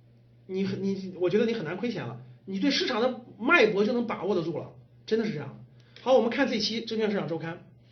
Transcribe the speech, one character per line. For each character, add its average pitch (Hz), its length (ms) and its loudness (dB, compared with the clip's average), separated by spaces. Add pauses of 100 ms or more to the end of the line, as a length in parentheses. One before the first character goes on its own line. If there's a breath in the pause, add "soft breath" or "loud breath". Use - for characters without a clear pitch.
(460)
你 190 180 -2
很， 190 200 -2
你， 190 340 -2
我 180 100 2
觉 196 100 4
得 233 80 4
你 226 80 0
很 175 100 -4
难 165 120 -4
亏 233 140 -4
钱 147 160 -6
了， 117 140 -10 (240 loud breath)
你 190 140 -6
对 277 120 2
市 - 160 0
场 220 140 0
的 247 200 0 (180)
脉 262 280 6
搏 190 180 2
就 226 80 2
能 233 160 -2
把 - 160 -6
握 196 100 0
得 175 80 0
住 156 160 -6
了， - 140 -10 (340)
真 220 140 0
的 214 40 -2
是 170 80 -2
这 147 60 -6
样。 113 220 -10 (420 soft breath)
好， 254 120 4
我 233 60 8
们 226 100 2
看 269 200 2
这 220 80 0
期 220 220 -2
证 226 180 -4
券 214 120 0
市 208 60 0
场 156 120 -2
周 160 100 -4
刊。 165 240 -8 (300 soft breath)